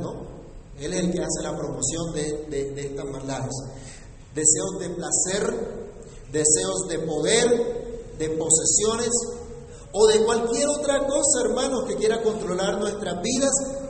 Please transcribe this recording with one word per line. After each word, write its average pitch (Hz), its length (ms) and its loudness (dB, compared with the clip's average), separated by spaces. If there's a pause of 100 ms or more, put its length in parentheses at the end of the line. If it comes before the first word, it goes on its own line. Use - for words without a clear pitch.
¿no? - 360 -10 (400)
Él 151 160 -6
es 185 60 0
el 175 120 0
que 147 120 0
hace - 180 -4
la 151 160 -4
promoción 165 560 -2
de, 151 360 -4
de, 139 220 -2
de 139 160 -6
estas 139 180 -6
maldades. 135 500 -6 (800)
Deseos 185 440 2
de 175 100 -4
placer, 180 960 -2 (440)
deseos 185 580 2
de 160 100 -2
poder, 220 1200 2
de 156 100 -2
posesiones 202 840 4 (840)
o 214 140 6
de 220 180 8
cualquier 233 420 2
otra 277 400 2
cosa, 269 380 4
hermanos, 254 420 0
que 202 80 -2
quiera 226 260 2
controlar 190 560 0
nuestras 196 460 -4
vidas 254 280 2 (380)